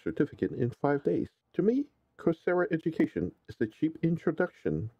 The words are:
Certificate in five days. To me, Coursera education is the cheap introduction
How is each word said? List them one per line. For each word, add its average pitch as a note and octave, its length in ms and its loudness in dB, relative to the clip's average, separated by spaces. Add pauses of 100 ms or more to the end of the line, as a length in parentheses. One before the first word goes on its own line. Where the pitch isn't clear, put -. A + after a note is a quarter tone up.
Certificate G2 480 0
in B2 180 0
five C#3+ 320 0
days. E3+ 240 0 (280)
To E3+ 80 0
me, B3+ 240 2 (300)
Coursera F3 540 0
education D#3+ 640 0 (160)
is - 80 -16
the A#2 100 0
cheap D#3+ 360 -4
introduction D#3+ 840 -2 (120)